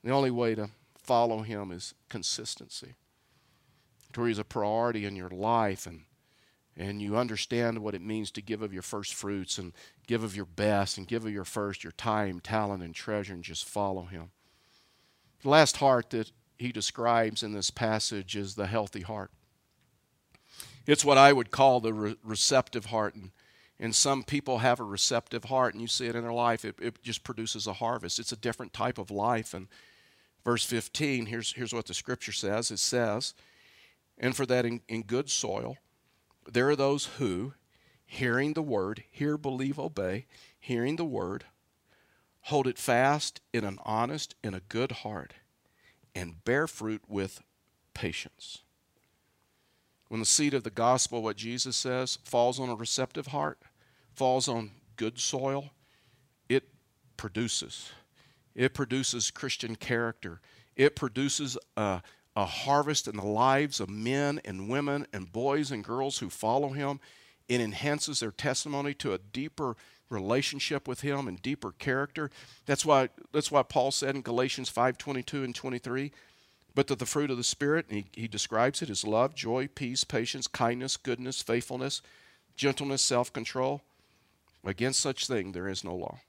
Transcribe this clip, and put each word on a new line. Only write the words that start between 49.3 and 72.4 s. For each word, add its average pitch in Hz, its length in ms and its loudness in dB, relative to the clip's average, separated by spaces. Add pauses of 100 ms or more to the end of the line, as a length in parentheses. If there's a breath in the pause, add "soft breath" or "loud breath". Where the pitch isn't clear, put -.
When 113 120 -4
the 107 60 0
seed 147 280 4
of 127 80 2
the 110 80 -6
gospel, 117 520 4
what 110 140 -2
Jesus 120 400 -4
says, 127 480 -2
falls 120 340 4
on 127 120 -4
a 120 40 -2
receptive 127 520 -4
heart, 147 340 -4 (540 soft breath)
falls 127 340 4
on 113 220 -2 (260)
good 113 220 -2
soil, 139 500 -2 (800 soft breath)
it 131 160 2 (540)
produces. - 720 -4 (640 soft breath)
It 127 180 2
produces 127 580 -2
Christian 117 460 -6
character. 113 640 -2 (360 soft breath)
It 143 200 6
produces 135 600 -2 (180)
a, 98 260 0 (360 loud breath)
a 98 80 2
harvest 143 600 2
in 107 80 -6
the 98 80 -4
lives 135 560 4
of 95 100 -4
men 139 540 -2
and 95 240 -6
women 143 440 -2
and 92 200 -8
boys 139 400 0
and 107 100 -6
girls 131 360 -4
who 95 120 -6
follow 135 380 0
him. 139 320 -4 (480 loud breath)
It 123 120 4
enhances 139 600 -2
their 113 100 -4
testimony 143 640 -4
to 113 180 -4
a 92 60 -2
deeper 123 580 -6 (320 loud breath)
relationship 135 800 -2
with 127 140 -6
him 139 260 -2
and 90 160 -8
deeper 123 300 -4
character. 139 580 -2 (340 loud breath)